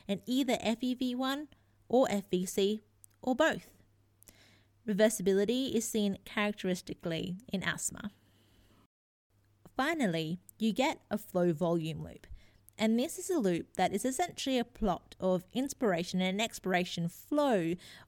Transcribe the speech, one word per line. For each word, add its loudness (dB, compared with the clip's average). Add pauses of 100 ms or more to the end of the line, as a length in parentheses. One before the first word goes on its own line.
in -4
either 0
F 0
E -2
V -2
one -4 (420)
or 6
F -2
V 0
C, 2 (400)
or 0
both. 2 (1200)
Reversibility 2
is 0
seen 0
characteristically -4 (160)
in -2
asthma. -6 (1600)
Finally, 0 (180)
you 2
get 0 (100)
a -2
flow 2
volume -2
loop. -16 (520)
And 2
this -2
is -10
a 2
loop 0
that 2
is -2
essentially -2
a 0
plot -4
of 0
inspiration 0
and 0
expiration -2
flow 2 (340)